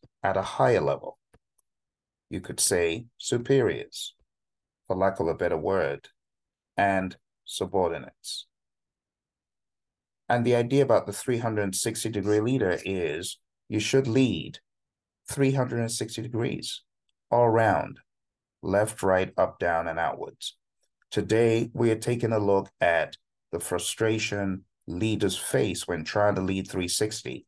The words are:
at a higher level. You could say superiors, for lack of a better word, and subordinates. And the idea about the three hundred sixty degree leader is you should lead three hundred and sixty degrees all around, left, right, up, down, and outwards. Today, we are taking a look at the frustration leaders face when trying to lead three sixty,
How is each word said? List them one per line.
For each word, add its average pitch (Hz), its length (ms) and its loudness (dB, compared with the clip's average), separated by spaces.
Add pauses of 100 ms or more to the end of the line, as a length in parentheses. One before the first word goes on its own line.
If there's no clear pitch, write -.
(220)
at 95 160 0
a 95 60 0
higher 127 360 4
level. 69 380 -2 (1120)
You 92 100 -6
could - 200 -8
say 85 480 2 (100)
superiors, 120 960 0 (720)
for 95 100 -4
lack 95 240 0
of 92 60 0
a 82 80 0
better 87 240 -2
word, 80 520 -2 (680)
and 95 400 0 (280)
subordinates. 90 1000 -4 (1800)
And 120 160 2
the 120 100 4
idea 120 280 4
about 120 240 4
the 101 40 -6
three 117 280 -2
hundred 104 340 -2
sixty 113 360 -2
degree 104 320 2
leader 113 440 2
is 90 540 -4 (280)
you 110 120 -2
should 135 260 2
lead 117 540 0 (680)
three 135 260 2
hundred 123 260 -2
and 113 120 -2
sixty - 300 -6
degrees 120 600 -6 (480)
all 120 140 6
around, 110 520 2 (640)
left, 101 400 0
right, 92 340 2
up, 90 220 0
down, 85 300 0
and 80 100 -6
outwards. - 600 -6 (540)
Today, 113 600 2
we 117 180 2
are 110 40 2
taking 117 380 -2
a 110 60 2
look 98 300 2 (120)
at 85 340 2 (360)
the 82 80 -2
frustration 101 1080 -2 (200)
leaders 101 520 -2
face 107 500 -2
when 85 160 -4
trying 104 320 2
to 95 60 -2
lead 95 260 -4
three 90 220 -4
sixty, - 580 -4